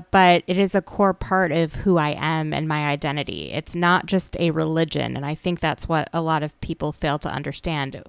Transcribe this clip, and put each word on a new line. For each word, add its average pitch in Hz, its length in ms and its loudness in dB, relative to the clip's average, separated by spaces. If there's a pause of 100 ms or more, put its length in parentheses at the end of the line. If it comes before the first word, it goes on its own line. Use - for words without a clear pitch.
(120)
but 180 360 8
it 180 100 0
is 196 180 2
a 190 60 2
core 196 320 2
part 185 360 0
of 160 240 0
who 190 220 2
I 151 140 2
am 156 440 -2
and 147 140 -2
my 151 200 -2
identity. 143 680 -4
It's - 200 -8
not 175 320 2
just - 320 0
a 170 140 2
religion, 156 640 -2
and 139 100 -6
I 147 80 -6
think 175 280 -4
that's - 260 -4
what 156 240 0
a 170 100 -2
lot 160 220 -2
of 151 160 -10
people - 320 -4
fail 151 280 -2
to - 120 -6
understand. 143 760 -6